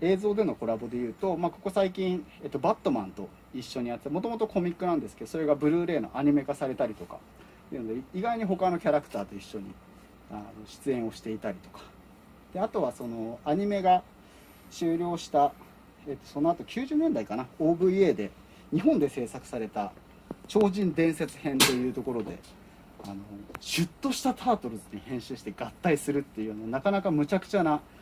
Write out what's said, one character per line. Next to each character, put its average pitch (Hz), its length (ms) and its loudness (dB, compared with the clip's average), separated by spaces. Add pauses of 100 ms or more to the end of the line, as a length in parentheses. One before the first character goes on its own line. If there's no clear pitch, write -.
映 185 160 4
像 208 180 0
で 214 80 2
の 151 100 2
コ 110 140 -4
ラ 113 100 0
ボ 117 100 -8
で 120 100 -6
い 120 120 -2
う 110 40 -8
と、 185 220 -2
ま 175 120 0
あ、 170 40 0
こ - 120 -18
こ 196 80 -4
最 196 200 2
近、 185 320 -2 (200)
え 147 40 -10
っ - 40 -6
と、 143 80 -4
バ 180 160 4
ッ - 80 -8
ト 165 80 2
マ 110 140 0
ン 92 60 -12
と 95 160 -10 (260)
一 127 120 -8
緒 - 160 -6
に 120 80 -2
や 120 60 -4
っ 117 40 -14
て、 139 100 -8
も 160 120 0
と 226 80 -2
も 233 80 -2
と 220 100 2
コ 196 140 0
ミ 175 100 0
ッ 170 40 -8
ク 180 100 -4
な 175 100 4
ん 151 40 2
で 113 100 -4
す - 60 -16
け 117 100 -10
ど、 - 60 -12
そ 160 80 -2
れ 156 80 2
が 147 80 6
ブ 147 160 4
ル 170 120 4
ー - 40 0
レ 170 100 0
イ - 20 2
の 107 140 -4
ア 131 80 -2
ニ 147 100 6
メ 143 120 6
化 143 100 -2
さ 139 140 -2
れ 127 80 -2
た 127 100 2
り 110 80 -4
と 90 120 -12
か - 120 -12 (560)
い - 20 -6
う 131 60 -6
の 110 140 -6
で、 131 60 -6 (120)
意 185 80 -4
外 233 160 0
に 226 80 -2
他 185 240 2
の 175 80 2
キ - 100 0
ャ 151 40 6
ラ 147 100 4
ク - 80 -18
タ 101 140 -4
ー - 20 -4
と - 100 -14
一 98 80 -10
緒 - 140 -12
に、 98 140 -10 (580)
あ 101 60 -10
の、 104 80 -10 (240)
出 - 240 -4
演 120 160 0
を 110 40 -4
し - 100 -16
て 113 100 -8
い 110 80 -6
た 104 120 -4
り 92 60 -8
と - 140 -20
か。 - 100 -20 (720)
で、 185 60 -6
あ 214 80 0
と 185 160 -2
は 123 80 0
そ 120 160 -10
の 117 360 -6
ア 147 120 0
ニ 196 100 0
メ 202 160 0
が 180 220 6 (680)
終 165 260 0
了 175 200 -2
し - 120 -10
た、 143 220 6 (560)
え 147 40 -8
っ - 40 -6
と、 - 120 -18
そ - 140 -6
の 320 100 4
後 339 120 -4
九 254 220 -6
十 302 100 -4
年 311 180 2
代 113 120 -2
か 104 100 -6
な、 127 120 -4 (120)
オ 160 140 4
ー - 20 4
ブ 180 160 4
イ 196 120 4
エ 165 80 8
ー 110 40 2
で 101 160 -4 (400)
日 190 100 2
本 285 180 6
で 143 100 2
制 123 180 -6
作 127 180 -12
さ 123 140 -8
れ 110 80 -4
た 101 240 -6 (560)
超 208 220 6
人 185 240 0
伝 165 200 4
説 156 240 -6
編 139 200 -2
と 127 140 6
い 127 180 0
う 123 40 -4
と 127 80 -4
こ 123 120 -4
ろ 117 100 -2
で、 87 160 -8 (640)
あ 98 40 -12
の、 98 80 -10 (440)
シ - 240 -2
ュ - 20 4
ッ - 40 -8 (120)
と 269 100 0
し 254 100 -4
た 262 120 2
タ - 180 -10
ー 208 60 4
ト 123 120 -8
ル 113 80 -8
ズ 95 60 -12 (100)
に 101 120 -8
変 127 120 -4
身 127 200 -8
し - 60 -18
て 104 140 -8
合 120 140 -8
体 165 260 2
す 143 140 -4
る 143 80 2
っ - 40 0
て - 180 -10
い 110 80 -4
う 107 60 -8
の、 110 120 -8
な 127 140 -2
か 202 100 2
な 196 100 2
か 190 100 0
無 147 140 4
茶 190 140 0
苦 - 80 -6
茶 196 160 2
な 151 180 2 (200)